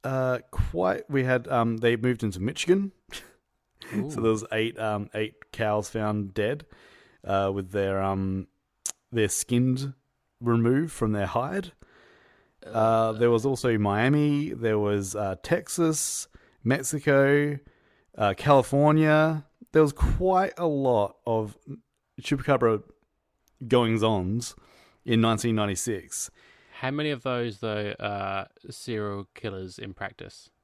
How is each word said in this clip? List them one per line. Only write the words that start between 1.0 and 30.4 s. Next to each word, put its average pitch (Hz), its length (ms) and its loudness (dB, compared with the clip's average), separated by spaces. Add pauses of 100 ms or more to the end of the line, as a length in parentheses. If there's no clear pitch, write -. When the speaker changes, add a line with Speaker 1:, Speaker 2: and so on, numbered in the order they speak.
Speaker 1:
we 135 140 0
had, 127 240 0
um, 117 300 0
they 117 180 2
moved 123 260 -2
into 95 160 -4
Michigan. 175 540 0 (180)
<laughs> - 840 -18
Speaker 2:
Ooh. 101 140 -4
Speaker 1:
So 127 100 -6
there 113 100 2
was 110 220 0
eight, 110 260 -2
um, 107 360 -4
eight 107 380 -8
cows 107 360 -2
found 107 460 -4
dead, 120 320 -2 (600)
uh, 98 260 0
with 98 200 -6
their, 98 300 0
um, 95 440 -2 (640)
their 110 180 2
skins 127 600 0 (520)
removed 120 520 2
from 110 200 -2
their 101 140 0
hide. 165 460 -4 (920)
Uh, 113 460 2
there 120 180 4
was 113 160 4
also 123 320 0
Miami. 143 720 2
There 110 280 0
was, 101 380 0
uh, 98 260 -4
Texas, - 840 -2 (340)
Mexico, 139 960 2 (580)
uh, 101 200 2
California. 151 1080 4 (280)
There 160 100 6
was 143 100 4
quite 185 640 0
a 170 100 -4
lot 127 500 2 (100)
of 110 320 -2 (640)
Chupacabra 123 600 2 (840)
goings-ons 113 840 2 (500)
in 113 160 2
nineteen 113 360 2
ninety-six. 101 720 -4 (500)
Speaker 2:
How 131 100 -4
many 151 200 -4
of 135 120 -6
those, 120 360 -4
though, 104 420 -4
are 98 480 -6 (220)
serial 104 640 -8
killers 95 440 -10
in 101 160 -12
practice? - 540 -14 (140)